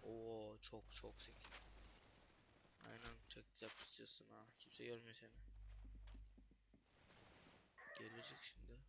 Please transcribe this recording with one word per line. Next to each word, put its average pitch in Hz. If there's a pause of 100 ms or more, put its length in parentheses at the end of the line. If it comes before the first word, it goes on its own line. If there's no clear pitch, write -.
Oo, 110
çok, -
çok -
sekme. - (1300)
Aynen, 117 (100)
bıçak -
yap 110
istiyorsun -
ha. 110 (140)
Kimse -
görmüyor 117
seni. 113 (2750)
Gelecek 117
şimdi. 101